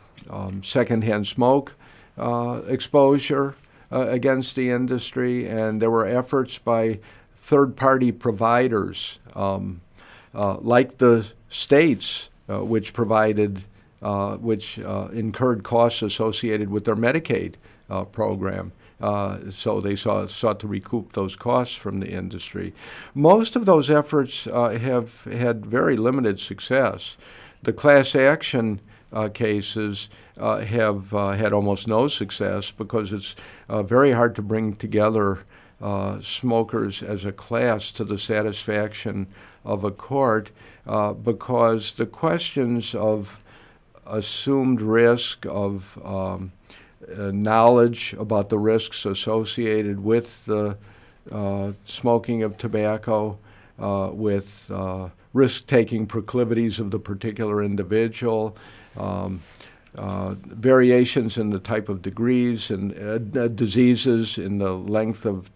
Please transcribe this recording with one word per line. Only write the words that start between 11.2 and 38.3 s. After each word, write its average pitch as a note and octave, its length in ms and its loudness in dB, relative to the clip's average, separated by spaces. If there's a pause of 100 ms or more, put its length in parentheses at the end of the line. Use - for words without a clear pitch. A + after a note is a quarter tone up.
states, - 800 2 (220)
uh, G2 120 -4
which G#2+ 300 -2
provided, G#2+ 680 2 (400)
uh, G2+ 340 -2
which, A2 440 -4
uh, G2 320 -6
incurred A2+ 500 -2
costs A#2 400 2
associated G#2+ 640 -2
with G2+ 160 -4
their A2 120 2
Medicaid, A#2 580 0 (340)
uh, F#2+ 160 -4
program. F#2+ 680 -4 (280)
Uh, G2+ 380 -2 (100)
so G2+ 320 -2
they G2+ 160 -2
saw-, G2+ 300 -2
sought G#2 340 -2
to G#2+ 60 -12
recoup G2+ 460 -6
those G2 240 -4
costs B2 380 -2
from G2 260 -6
the F#2+ 100 -6
industry. F#2 640 -10 (400)
Most F#3 420 6
of A#3+ 80 0
those D#3 240 6
efforts, D3 600 0
uh, A#2+ 220 0
have A#2 540 -4
had A#2 400 -2
very C3 320 2
limited A2+ 440 0
success. A2+ 760 -2 (460)
The A2+ 100 0
class C3+ 420 6
action, C3 640 2 (300)
uh, A2 180 -4
cases, G#2 800 -4 (260)
uh, A2 220 -2
have, G#2 560 -2
uh, G2+ 180 0
had G#2 200 0
almost G2+ 360 0
no A2+ 180 4
success G2+ 640 -4
because G#2 420 -6
it's, G2+ 220 -10 (340)
uh, G#2+ 140 -2
very B2+ 300 6
hard A#2 240 4
to G#2+ 60 -6
bring G#2+ 340 -2
together, G#2+ 640 2 (400)
uh, G2 400 -4
smokers A2+ 840 -2
as G2+ 220 -8
a G2+ 80 -6
class A#2 600 -2
to A2 120 -6
the G2+ 140 -4
satisfaction G#2 1080 -4 (380)